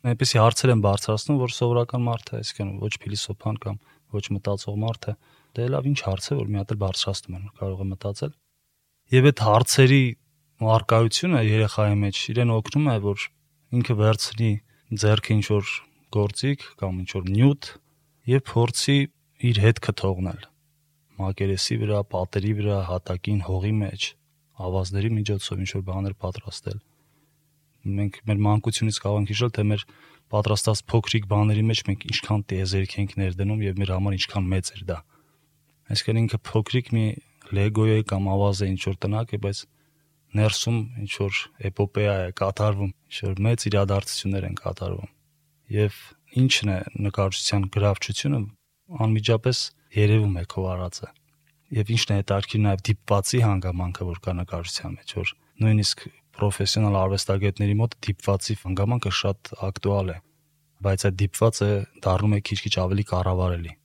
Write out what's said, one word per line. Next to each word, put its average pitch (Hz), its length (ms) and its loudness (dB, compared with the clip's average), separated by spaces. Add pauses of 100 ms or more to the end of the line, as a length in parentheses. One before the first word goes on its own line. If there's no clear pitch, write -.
Այնպիսի 120 360 2
հարցեր 113 320 6
են 110 120 4
բարձրացնում, 107 560 0
որ 123 120 -2
սովորական 120 520 0
մարդը, 117 320 -4
այսինքն 107 400 -6
ոչ 104 180 -4
փիլիսոփան 104 640 -6
կամ 101 220 -8 (320)
ոչ 104 140 -4
մտածող 101 520 -4
մարդը, 110 380 -4 (400)
«Դե 120 100 -2
լավ, 135 240 -2
ինչ 143 100 0
հարց 95 260 -4
է, - 80 -4
որ 120 140 -2
մի 104 120 -2
հատ 98 120 -6
էլ 107 80 -4
բարձրացնում 95 560 -4
են», 98 160 -12
կարող 95 280 -6
է 98 80 -4
մտածել։ 101 440 -6 (800)
Եվ 127 160 8
այդ 143 120 4
հարցերի 127 640 6 (580)
առկայությունը 113 800 4
երեխայի 107 560 2
մեջ 101 280 -2
իրեն 117 280 2
օգնում 143 340 0
է, 123 100 2
որ 101 280 -2 (460)
ինքը 120 240 0
վերցնի 110 560 2 (380)
ձեռքը 107 440 2
ինչ-որ 104 400 0 (400)
գործիք 110 500 -2 (100)
կամ 95 240 -6
ինչ-որ 92 300 -6
նյութ 127 460 4 (520)
և 127 180 2
փորձի 120 540 0 (440)
իր 120 180 2
հետքը 110 340 4
թողնել 92 540 -4 (720)
մակերեսի 98 600 -2
վրա, 104 260 0
պատերի 98 480 -2
վրա, 104 300 0
հատակին, 92 600 -4
հողի 92 320 -2
մեջ, 101 320 -2 (520)
ավազների 95 540 -2
միջոցով 104 520 -2
ինչ-որ 95 200 -4
բաներ 98 320 -4
պատրաստել։ - 640 -10 (1080)
Մենք 101 340 -2
մեր 104 200 0
մանկությունից 104 600 0
կարող 104 200 0
ենք 101 120 -2
հիշել, 110 200 0
թե 110 120 -2
մեր 104 200 0 (440)
պատրաստած 107 560 0
փոքրիկ 110 420 0
բաների 104 380 2
մեջ 110 180 0
մենք 98 240 -4
ինչքան 107 380 -2
տիեզերք 95 520 -2
ենք 101 200 -4
ներդնում 98 480 -2
և 98 160 -2
մեր 95 120 0
համար 95 240 0
ինչքան 92 340 -4
մեծ 95 220 -2
էր - 120 -16
դա։ 87 140 -6 (920)
Այսինքն 110 300 0
ինքը 110 200 0
փոքրիկ - 520 0
մի 110 140 2 (420)
Lego-ը 107 540 2
կամ 98 260 -2
ավազ 98 320 2
է, 101 80 0
ինչ-որ 95 300 -2
տնակ 107 340 -2
է, 104 80 -6
բայց 101 220 -4 (720)
ներսում 107 440 2 (200)
ինչ-որ 101 420 -4 (220)
էպոպեա 101 540 0
է 92 180 -2
կատարվում, 101 580 0 (100)
ինչ-որ 95 380 -6
մեծ 113 260 0
իրադարձություններ 98 800 0
են 92 120 -6
կատարվում։ 95 560 -8 (560)
Եվ 104 280 0 (360)
ինչն 127 360 2
է 92 80 0 (180)
նկարչության 98 680 0
գրավչությունը, 104 760 0 (480)
անմիջապես 113 680 2 (300)
երևում 104 500 4
է 87 60 -4
քո 95 220 -6
արածը։ 90 440 -6 (600)
Եվ 107 200 -2
ինչն 113 200 0
է 101 60 2
հետաքրքիր 98 440 0
նաև 98 200 2
դիպվածի 104 580 0
հանգամանքը, 90 640 0
որ 87 140 -6
կա 92 140 -6
նկարչության 87 600 -8
մեջ, - 200 -14
որ 92 200 -4 (220)
նույնիսկ 107 480 2 (240)
պրոֆեսիոնալ 104 680 0
արվեստագետների 98 800 0
մոտ 113 220 0
դիպվածի - 580 -2
հանգամանքը 101 560 -2
շատ - 460 -4
ակտուալ 98 520 -2
է, 85 80 -8 (640)
բայց 95 240 0
այդ 95 120 2
դիպվածը 101 520 2 (260)
դառնում 98 380 2
է 101 60 2
քիչ-քիչ 101 360 -4
ավելի 95 300 0
կառավարելի։ 90 680 -2 (120)